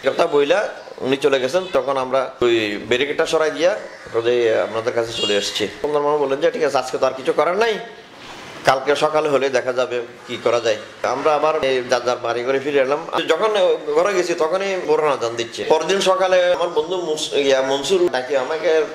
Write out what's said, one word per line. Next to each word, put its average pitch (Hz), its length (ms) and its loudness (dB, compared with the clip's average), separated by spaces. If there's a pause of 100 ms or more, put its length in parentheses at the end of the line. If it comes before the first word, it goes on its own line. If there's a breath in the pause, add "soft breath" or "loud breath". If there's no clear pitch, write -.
কথা 135 220 0
বইলা 151 420 2 (300)
উনি 131 180 0
চলে 135 240 2
গেছেন। 170 320 -2
তখন 135 240 0
আমরা 131 460 -2
ওই 110 460 2
ব্যারিকেডটা 143 380 0
সরাই 156 240 0
দিয়া 160 260 0 (380)
ওই 117 400 2
আপনাদের 110 380 -2
কাছে 117 200 -2
চলে 104 240 -2
এসেছি। 98 320 -2 (140)
আপনার 147 200 -2
মামা 147 140 2
বললেন 139 240 0
যে, 165 100 4
"ঠিক 160 120 -4
আছে, 135 160 2
আজকে 131 200 -4
তো 131 80 2
আর 127 60 2
কিছু 135 200 -4
করার 156 240 2
নাই, 220 220 0 (880)
কালকে 135 320 2
সকালে 151 320 2
হলে 139 200 2
দেখা 123 240 0
যাবে 120 300 -2 (240)
কি 120 180 -8
করা 117 160 4
যায়।" 110 160 2 (260)
আমরা 139 320 2
আবার 151 300 2
এই 131 260 2
যার 120 140 2
যার 120 120 0
বাড়ি 120 280 -4
ঘরে 135 160 0
ফিরে 143 200 0
এলাম। 147 260 0 (220)
যখন 180 480 2 (180)
ঘরে 185 200 2
গেছি 175 200 0
তখনই 185 520 -2
বোরহান 151 260 2
আজান 117 220 -2
দিচ্ছে। 117 300 -6
পরদিন 165 360 2
সকালে 185 520 2
আমার 170 160 0
বন্ধু 170 280 -2
মুস-, 156 400 -4
ইয়া, 135 260 4
মনসুর 143 500 2
ডাকে 127 260 -2
আমাকে 156 460 0 (100)